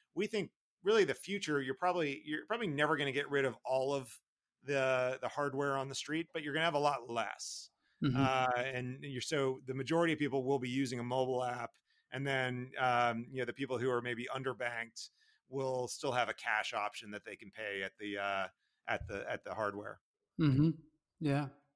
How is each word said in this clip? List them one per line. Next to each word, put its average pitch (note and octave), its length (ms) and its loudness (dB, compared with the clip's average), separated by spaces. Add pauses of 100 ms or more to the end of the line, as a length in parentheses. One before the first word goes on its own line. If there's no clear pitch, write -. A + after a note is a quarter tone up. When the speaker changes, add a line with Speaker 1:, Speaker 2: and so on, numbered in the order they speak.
(160)
Speaker 1:
we G3+ 120 0
think G#3 240 -4 (320)
really G#3 200 6
the C3+ 120 0
future, F3 460 -2
you're C3 140 -2
probably, F3 480 0
you're D3+ 220 -6
probably A3+ 220 -2
never D3 280 2
gonna C#3 160 0
get C#3 180 -2
rid C#3+ 140 2
of A#2 220 0
all C3 280 2
of C3 160 -4 (540)
the, C3 580 2
the B2 60 -2
hardware C#3+ 480 0
on C3+ 140 -2
the B2+ 60 -8
street, D#3+ 380 -4
but D#3+ 100 -6
you're C#3+ 100 -6
gonna D#3+ 100 2
have E3 120 4
a C#3+ 40 4
lot C3+ 300 6
less. - 600 -4 (320)
Speaker 2:
Mm-hmm. C3 140 4
Speaker 1:
Uh, C3 440 6
and B2+ 400 -4
you're, C3+ 200 -6
so C3+ 440 0
the C3 80 -4
majority D#3+ 400 2
of D3+ 60 -2
people C3+ 240 2
will C3+ 160 2
be B2 100 -4
using B2+ 300 -2
a A#2 40 -4
mobile B2+ 400 2
app. B2 280 -4 (400)
And C3+ 140 -6
then, B2+ 540 -2
um, A#2+ 520 4
you C3 80 -8
know, B2 60 0
the A#2 80 -6
people C3 260 -4
who B2+ 100 0
are A#2+ 120 2
maybe A#2+ 320 -4
underbanked A#2+ 760 -6 (400)
will C3 380 -2
still C#3 240 -4
have A#2+ 180 2
a A2+ 40 -2
cash G#2+ 400 -2
option G#2+ 380 -6
that G#2 140 -10
they G#2 100 -12
can G2+ 140 -18
pay G2+ 340 -6
at F#2+ 160 -8
the, G2+ 200 -6
uh, G2 280 0 (400)
at - 200 -4
the, G2+ 220 -8
at - 140 -6
the G2 100 -8
hardware. G#2 460 -6 (400)
Speaker 2:
Mm-hmm. D3+ 300 6 (500)
Yeah. C#3+ 280 0 (280)